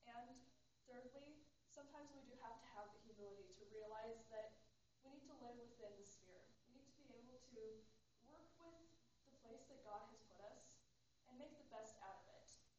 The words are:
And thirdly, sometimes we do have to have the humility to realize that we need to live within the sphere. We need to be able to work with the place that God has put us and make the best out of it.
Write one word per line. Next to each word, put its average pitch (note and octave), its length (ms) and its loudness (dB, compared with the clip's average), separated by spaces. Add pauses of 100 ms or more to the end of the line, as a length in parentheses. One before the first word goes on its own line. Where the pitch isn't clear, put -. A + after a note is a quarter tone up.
And B3 240 2 (560)
thirdly, C#4 560 0 (240)
sometimes C#4+ 480 0
we C4+ 80 0
do B3 160 0
have A#3 160 6
to - 160 -2
have G#3 240 6
the - 80 -6
humility G3+ 560 2
to G#3 80 -2
realize A3 640 4
that A3 240 6 (480)
we C4+ 80 -4
need D4 160 -2
to D4 160 -2
live A#3+ 160 4
within A3+ 400 0
the G3+ 80 -4
sphere. F#3 480 -6 (160)
We C4+ 80 -8
need C4+ 160 -8
to D4 80 -10
be B3 160 -4
able B3 160 -4 (160)
to A3 320 4 (480)
work E4 240 -6
with E4 240 -4 (480)
the B3+ 160 -10
place A#3 240 0
that G#3+ 160 -2
God G#3+ 240 4
has A#3 160 -4
put G3 240 -8
us - 240 -4 (560)
and B3 80 -4
make D4 240 2
the - 80 -6
best A3 320 4
out F#3+ 240 0
of - 80 -6
it. - 160 -6 (300)